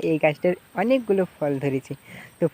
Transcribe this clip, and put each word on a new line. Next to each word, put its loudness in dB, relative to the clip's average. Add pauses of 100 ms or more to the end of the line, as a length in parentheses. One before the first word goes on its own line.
এই 2
গাছটার 2 (280)
অনেকগুলো 2 (120)
ফল -2 (120)
ধরেছে, -2 (460)
তো 2